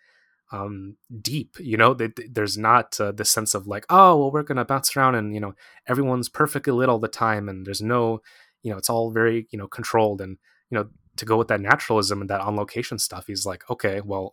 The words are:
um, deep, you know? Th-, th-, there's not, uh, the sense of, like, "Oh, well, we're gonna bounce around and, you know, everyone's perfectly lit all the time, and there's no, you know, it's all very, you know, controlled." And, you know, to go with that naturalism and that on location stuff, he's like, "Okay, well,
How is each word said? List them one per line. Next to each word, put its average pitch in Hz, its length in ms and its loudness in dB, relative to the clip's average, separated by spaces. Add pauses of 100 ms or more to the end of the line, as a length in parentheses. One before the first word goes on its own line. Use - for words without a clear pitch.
(520)
um, 101 460 -10 (240)
deep, - 380 -8
you 120 180 -2
know? 117 160 8
Th-, 113 220 -2
th-, - 160 -14
there's 104 260 -2
not, 113 440 0
uh, 101 100 -2
the 104 140 -6
sense - 300 0
of, 98 120 -6
like, 101 220 -8
"Oh, 185 280 8
well, 139 140 2
we're 147 120 0
gonna 131 220 -2
bounce 135 300 -2
around 131 200 4
and, 104 180 -2
you 107 60 -6
know, 101 160 -8 (320)
everyone's 127 420 0
perfectly 147 440 0
lit 127 160 4
all 117 100 2
the 110 80 -2
time, 104 420 -2
and 95 160 -10
there's 98 160 -6
no, 113 400 0 (420)
you 110 80 -6
know, 98 60 -6
it's - 120 -4
all 113 220 0
very, 113 400 2
you 107 60 -10
know, 98 100 -10
controlled." 107 540 0
And, 95 160 -10 (320)
you 120 80 -2
know, 104 120 -2 (280)
to - 80 -10
go 110 120 4
with 113 100 2
that 104 140 2
naturalism 104 600 2
and 95 80 -8
that 98 120 -2
on 104 140 -2
location 107 440 -4
stuff, - 280 -8
he's 98 180 -6
like, 90 240 -8
"Okay, 101 320 -2
well, 98 320 -6